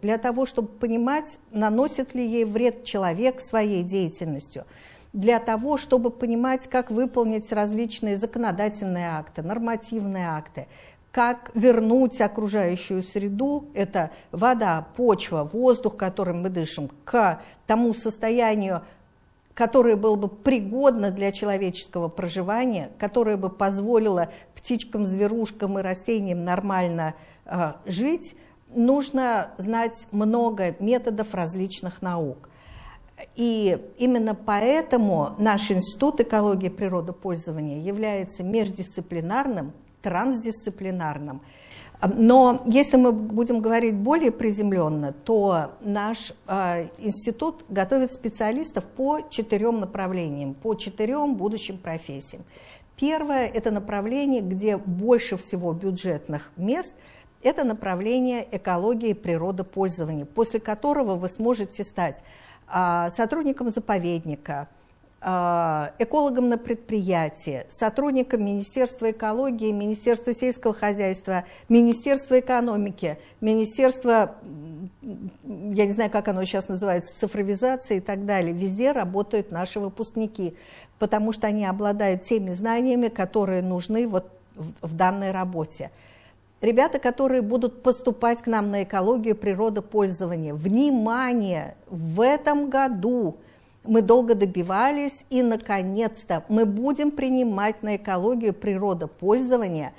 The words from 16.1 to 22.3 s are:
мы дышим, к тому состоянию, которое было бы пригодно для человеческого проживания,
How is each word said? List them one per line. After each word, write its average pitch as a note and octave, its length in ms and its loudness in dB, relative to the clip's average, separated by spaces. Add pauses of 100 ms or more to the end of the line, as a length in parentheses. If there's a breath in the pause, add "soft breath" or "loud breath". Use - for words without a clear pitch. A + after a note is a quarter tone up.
мы F#3 80 -2
дышим, D#3+ 400 -6 (160)
к G3+ 340 2 (280 loud breath)
тому A3+ 260 2
состоянию, G#3+ 880 0 (720 loud breath)
которое A3+ 440 4
было G#3+ 180 4
бы G3+ 140 -2
пригодно A#3 800 2
для G3 200 0
человеческого F#3+ 760 -4
проживания, F#3 920 -2